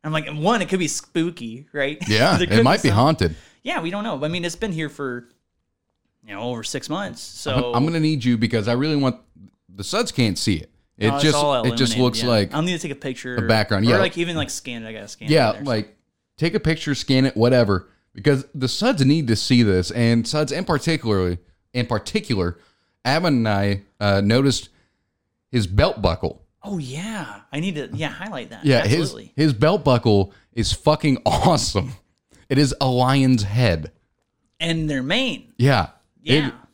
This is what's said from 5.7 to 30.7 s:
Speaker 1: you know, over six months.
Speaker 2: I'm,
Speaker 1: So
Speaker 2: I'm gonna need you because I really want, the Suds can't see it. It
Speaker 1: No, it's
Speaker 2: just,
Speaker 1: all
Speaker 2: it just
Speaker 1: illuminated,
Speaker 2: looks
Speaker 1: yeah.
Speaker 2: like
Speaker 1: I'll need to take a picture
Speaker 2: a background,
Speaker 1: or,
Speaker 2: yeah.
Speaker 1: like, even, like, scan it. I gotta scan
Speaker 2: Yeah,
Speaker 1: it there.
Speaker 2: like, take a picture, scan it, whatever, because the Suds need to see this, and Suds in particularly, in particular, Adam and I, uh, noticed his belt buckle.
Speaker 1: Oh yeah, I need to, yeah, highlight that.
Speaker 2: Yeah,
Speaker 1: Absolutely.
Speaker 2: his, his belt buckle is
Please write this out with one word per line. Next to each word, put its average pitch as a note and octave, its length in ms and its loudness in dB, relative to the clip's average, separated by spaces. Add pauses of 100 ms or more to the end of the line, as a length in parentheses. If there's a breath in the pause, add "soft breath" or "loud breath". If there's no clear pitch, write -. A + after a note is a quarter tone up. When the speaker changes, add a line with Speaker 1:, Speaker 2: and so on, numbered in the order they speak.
Speaker 1:
you G#2+ 120 -18
know, G#2 60 -10
over A#2 220 -6
six - 260 -8
months. - 580 -10
Speaker 2:
I'm, C3 120 0
Speaker 1:
So B2 140 -2
Speaker 2:
I'm B2 120 2
gonna E3 140 -2
need D#3 240 0
you A#2+ 140 2
because A2 300 0
I A#2 60 0
really D3 220 0
want, C3+ 220 0 (500)
the G2 160 -14
Suds G#3+ 280 -2
can't G#2+ 260 0
see F#2+ 200 0
it. - 120 -10 (300)
It G#2+ 80 0
Speaker 1:
No, C3+ 80 2
it's C#3+ 80 0
Speaker 2:
just, D3+ 120 4
Speaker 1:
all D3 200 2 (100)
Speaker 2:
it A#2+ 100 0
just A#2+ 200 0
Speaker 1:
illuminated, B2 80 0
Speaker 2:
looks A#2 200 0
Speaker 1:
yeah. B2 60 0
Speaker 2:
like G#2+ 240 2
Speaker 1:
I'll D3+ 80 0
need F3+ 120 -2
to D#3+ 60 -4
take D#3 120 -8
a C3+ 40 -8
picture B2+ 400 -10
Speaker 2:
a A2+ 120 -2
background, A2 380 2
Speaker 1:
or, A#2+ 40 4
Speaker 2:
yeah. A#2+ 80 4
Speaker 1:
like, F#3+ 200 2
even, E3+ 200 -4
like, C#3+ 140 -4
scan A#2+ 320 -12
it. A2 60 -14
I A2+ 40 -14
gotta G#2+ 140 -14
scan - 220 -12
Speaker 2:
Yeah, C3+ 200 4
Speaker 1:
it - 60 -2
there. - 80 -12
Speaker 2:
like, A#2+ 340 -4 (400)
take E3+ 160 -2
a G#3+ 60 0
picture, D#3 360 -2
scan C3+ 300 2
it, B2+ 100 -2
whatever, A2 540 4 (240 soft breath)
because C3+ 400 0
the B2+ 160 -4
Suds G3+ 340 0
need C#3+ 240 4
to A2+ 80 2
see A#2+ 280 2
this, F#2 280 2
and A#2 360 2
Suds D3+ 240 -2
in E3+ 140 -4
particularly, A2 720 0 (340)
in B2 140 -2
particular, G#2+ 720 -4 (440 soft breath)
Adam D#3 220 0
and A#2+ 240 2
I, G2+ 320 0 (180)
uh, G2+ 220 2
noticed B2+ 480 2 (800)
his A2+ 160 -2
belt A#2 360 0
buckle. - 420 -4 (240)
Speaker 1:
Oh G3 120 -6
yeah, D3 640 -10 (120)
I C#3+ 60 -6
need F3+ 160 -4
to, C#3+ 180 -8
yeah, D#3 160 -6
highlight F3+ 400 -12
that. - 160 -16
Speaker 2:
Yeah, C3+ 140 4
Speaker 1:
Absolutely. B2 460 0 (100)
Speaker 2:
his, D3 160 2
his - 20 0
belt D3+ 300 2
buckle A2+ 500 4 (200 soft breath)
is A#2 200 -2